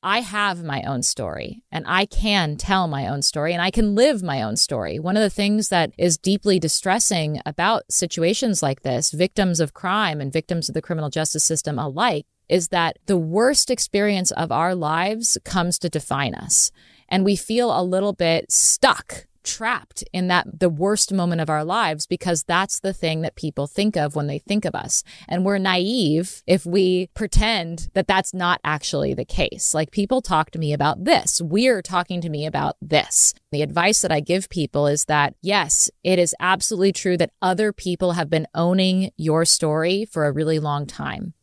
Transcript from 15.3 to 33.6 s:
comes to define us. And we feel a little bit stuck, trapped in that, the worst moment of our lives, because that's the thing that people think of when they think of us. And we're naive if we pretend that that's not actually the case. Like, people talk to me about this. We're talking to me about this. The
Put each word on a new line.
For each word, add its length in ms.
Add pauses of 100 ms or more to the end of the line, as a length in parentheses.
comes 360
to 80
define 480
us. 340 (380)
And 160
we 100
feel 420
a 60
little 300
bit 400
stuck, 720 (160)
trapped 600 (100)
in 140
that, 320
the 100
worst 440
moment 280
of 80
our 140
lives, 420
because 380
that's 380
the 120
thing 280
that 160
people 320
think 280
of 200
when 100
they 140
think 240
of 100
us. 300 (240)
And 160
we're 140
naive 880
if 180
we 480
pretend 800
that 140
that's 260
not 300
actually 500
the 100
case. 480
Like, 200
people 280
talk 300
to 80
me 140
about 320
this. 360
We're 400
talking 420
to 60
me 160
about 380
this. 520 (180)
The 100